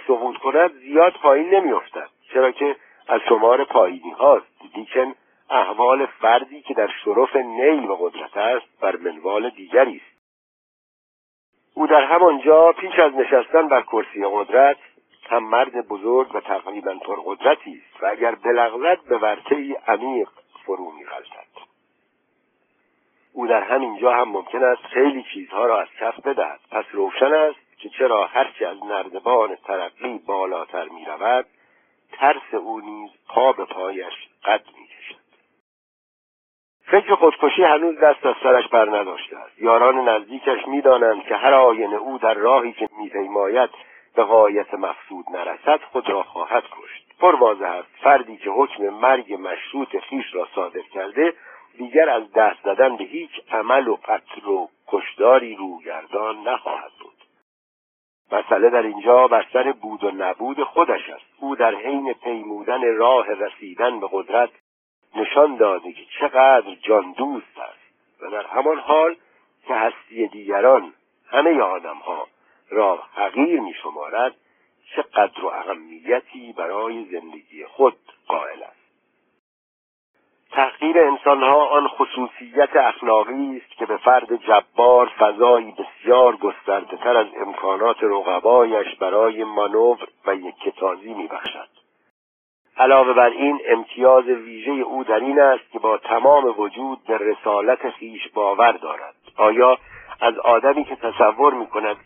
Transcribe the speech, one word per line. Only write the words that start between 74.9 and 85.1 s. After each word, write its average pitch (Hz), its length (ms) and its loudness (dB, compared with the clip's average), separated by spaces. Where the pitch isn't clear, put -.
چه 156 60 -4
قدر - 440 -4
و - 20 -8
اهمیتی 95 1080 -8
برای 107 480 -10
زندگی 80 600 -18
خود 131 320 0
قائل 76 360 -8
است. - 180 -20
تحقیر 156 480 0
انسانها 143 640 4
آن 143 220 2
خصوصیت 127 880 -2
اخلاقی 127 800 0
است - 200 -20
که 117 80 -8
به 107 120 -4
فرد 120 380 2
جبار 120 840 4